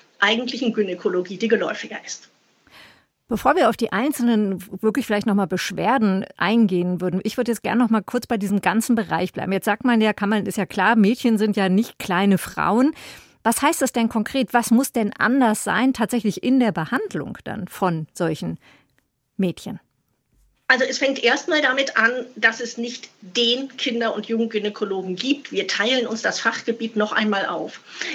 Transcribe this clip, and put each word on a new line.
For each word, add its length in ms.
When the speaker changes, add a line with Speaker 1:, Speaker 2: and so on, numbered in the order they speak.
Speaker 1:
eigentlichen 540
Gynäkologie, 640
die 100
geläufiger 580
ist. 240
Speaker 2:
Bevor 240
wir 140
auf 80
die 160
einzelnen, 680
wirklich 240
vielleicht 200
noch 100
mal 120
Beschwerden 800
eingehen 640
würden, 240
ich 140
würde 120
jetzt 140
gerne 180
noch 80
mal 140
kurz 240
bei 80
diesem 240
ganzen 340
Bereich 380
bleiben. 220
Jetzt 100
sagt 220
man 160
ja, 100
kann 160
man, 180
ist 120
ja 80
klar, 320
Mädchen 400
sind 180
ja 140
nicht 280
kleine 400
Frauen. 560
Was 200
heißt 200
das 120
denn 160
konkret? 440
Was 160
muss 220
denn 220
anders 500
sein, 300
tatsächlich 500
in 160
der 140
Behandlung 720
dann 240
von 440
solchen 460
Mädchen? 420
Speaker 1:
Also 140
es 140
fängt 220
erstmal 380
damit 380
an, 280
dass 240
es 160
nicht 320
den 560
Kinder- 400
und 120
Jugendgynäkologen 880
gibt. 340
Wir 160
teilen 400
uns 140
das 180
Fachgebiet 560
noch 160
einmal 340
auf. 360